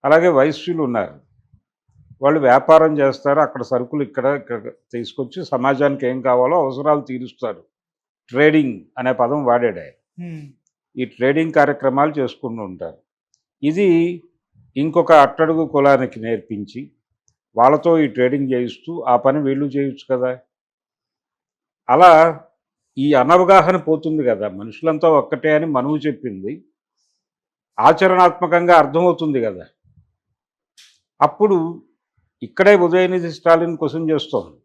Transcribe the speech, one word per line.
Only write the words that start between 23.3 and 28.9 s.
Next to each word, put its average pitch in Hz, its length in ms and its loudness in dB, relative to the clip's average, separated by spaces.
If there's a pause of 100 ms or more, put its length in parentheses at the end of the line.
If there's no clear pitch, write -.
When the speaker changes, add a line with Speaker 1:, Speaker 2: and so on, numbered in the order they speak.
Speaker 1:
పోతుంది 156 480 -4
కదా. 104 240 -2
మనుషులంతా 151 600 -4
ఒక్కటే 151 460 0
అని 156 120 0
మనువు 143 300 -4
చెప్పింది 127 680 -10 (1160)
ఆచరణాత్మకంగా 175 1000 2
అర్థమవుతుంది 156 640 0